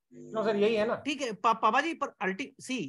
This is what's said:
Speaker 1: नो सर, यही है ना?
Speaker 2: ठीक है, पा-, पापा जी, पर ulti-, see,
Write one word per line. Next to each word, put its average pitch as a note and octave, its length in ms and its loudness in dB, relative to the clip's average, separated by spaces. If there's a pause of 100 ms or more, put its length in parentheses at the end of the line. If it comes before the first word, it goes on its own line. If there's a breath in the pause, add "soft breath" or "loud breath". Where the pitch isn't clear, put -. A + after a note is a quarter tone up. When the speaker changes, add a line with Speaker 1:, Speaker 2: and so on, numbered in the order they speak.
(140)
Speaker 1:
नो G3+ 300 -6
सर, G#3+ 120 2
यही G#3 180 4
है G#3 140 2
ना? A#3+ 60 0
Speaker 2:
ठीक C4+ 280 -6
है, A#3 100 -4
पा-, A3 220 2
पापा A3 260 4
जी, D#4+ 140 -2
पर - 280 -6
ulti-, F#3+ 280 -4 (100)
see, B3+ 280 -6